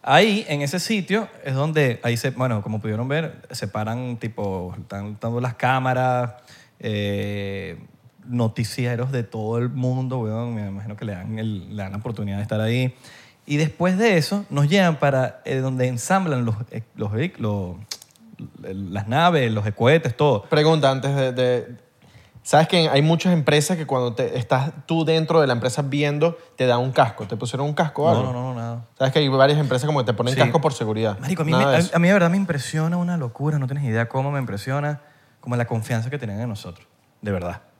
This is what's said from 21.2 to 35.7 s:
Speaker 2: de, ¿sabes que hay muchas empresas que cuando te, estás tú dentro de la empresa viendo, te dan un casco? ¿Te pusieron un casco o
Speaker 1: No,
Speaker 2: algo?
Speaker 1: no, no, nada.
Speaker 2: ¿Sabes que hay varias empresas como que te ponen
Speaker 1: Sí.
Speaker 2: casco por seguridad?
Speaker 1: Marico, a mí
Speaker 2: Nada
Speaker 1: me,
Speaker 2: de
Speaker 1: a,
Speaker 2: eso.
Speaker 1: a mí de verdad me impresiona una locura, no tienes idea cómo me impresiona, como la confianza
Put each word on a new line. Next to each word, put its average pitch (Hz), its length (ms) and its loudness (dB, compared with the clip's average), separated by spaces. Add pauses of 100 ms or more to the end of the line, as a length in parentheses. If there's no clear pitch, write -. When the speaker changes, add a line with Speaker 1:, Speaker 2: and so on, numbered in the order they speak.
Speaker 2:
de, 123 440 0 (640)
¿sabes 156 240 6
que 165 220 4
hay 139 140 4
muchas 165 300 4
empresas 151 440 4
que 156 100 -6
cuando 123 280 0
te, 127 220 -2
estás 135 360 0 (140)
tú 165 180 2
dentro 160 360 4
de 143 60 6
la 127 60 2
empresa 123 300 0
viendo, 147 540 0 (200)
te 127 100 2
dan 120 140 4
un 131 100 0
casco? 113 380 0
¿Te 117 80 -6
pusieron 127 320 -4
un 151 60 -4
casco 151 280 0
o 160 100 4
Speaker 1:
No, 123 60 4
Speaker 2:
algo? 127 140 -2
Speaker 1:
no, 123 100 -6
no, 127 180 -6
nada. 117 240 -8 (140)
Speaker 2:
¿Sabes 131 140 2
que 160 80 4
hay 143 80 2
varias 135 320 6
empresas 127 260 0
como 147 140 2
que 113 60 0
te 127 60 0
ponen 123 220 0
Speaker 1:
Sí. 135 60 0
Speaker 2:
casco 139 200 4
por 143 120 0
seguridad? 107 480 -2
Speaker 1:
Marico, 165 220 -2
a - 20 0
mí 156 80 0
Speaker 2:
Nada 131 140 4
Speaker 1:
me, 139 40 4
Speaker 2:
de 127 60 4
Speaker 1:
a, 170 40 6
Speaker 2:
eso. 180 140 0
Speaker 1:
a 165 60 4
mí 175 80 6
de 196 60 6
verdad 175 160 4
me 185 60 2
impresiona 160 600 -2
una 175 200 -2
locura, 147 440 -2
no 131 80 -2
tienes 143 160 -4
idea 117 240 0
cómo 135 240 -2
me 139 80 -2
impresiona, 135 640 -4 (380)
como 120 140 -6
la 120 140 0
confianza 113 420 -4